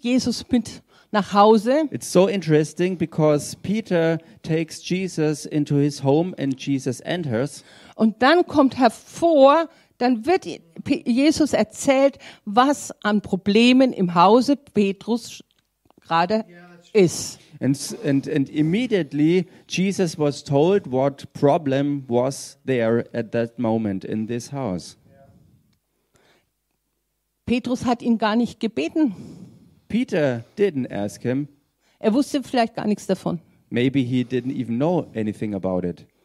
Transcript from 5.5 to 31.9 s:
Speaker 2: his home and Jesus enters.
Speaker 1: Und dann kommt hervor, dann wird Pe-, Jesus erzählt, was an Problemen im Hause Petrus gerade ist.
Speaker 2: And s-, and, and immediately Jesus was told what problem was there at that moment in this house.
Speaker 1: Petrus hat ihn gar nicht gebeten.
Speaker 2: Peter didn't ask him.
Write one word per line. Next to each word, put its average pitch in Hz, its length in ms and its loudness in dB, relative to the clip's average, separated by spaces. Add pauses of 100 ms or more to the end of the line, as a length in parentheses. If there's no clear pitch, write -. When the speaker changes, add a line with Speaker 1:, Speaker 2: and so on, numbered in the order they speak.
Speaker 2:
his 143 280 0
home 160 340 2
and 139 200 -4
Jesus 135 420 -4
enters. 147 640 -6 (320)
Speaker 1:
Und 220 260 2
dann 330 240 4
kommt 285 320 2
hervor, 294 880 4 (300)
dann 240 260 0
wird 359 220 0 (380)
Pe-, - 200 -2
Jesus 277 480 2
erzählt, 269 680 2 (260)
was 247 480 0 (100)
an 208 180 0
Problemen 240 720 4
im 175 220 -2
Hause 220 420 6
Petrus 208 880 -4 (580)
gerade 180 440 -2 (480)
ist. - 480 2 (200)
Speaker 2:
And 131 160 0
s-, - 280 -10
and, 139 240 0
and 139 220 -2
immediately 165 960 0 (220)
Jesus 180 480 -2
was 147 280 -2
told 160 480 2
what 135 400 -2
problem 143 760 0
was 123 480 -2 (100)
there 117 460 0
at 117 200 -6
that 117 260 -4
moment 110 460 -2
in 110 240 -6
this 120 240 -8
house. 110 440 -6 (2500)
Speaker 1:
Petrus 240 380 -4
hat 240 180 -2
ihn 233 160 0
gar 214 180 0
nicht 233 240 -2
gebeten. 277 540 -2 (720)
Speaker 2:
Peter 151 560 -2 (140)
didn't 156 320 -2
ask 101 320 -8
him. 135 260 -4 (500)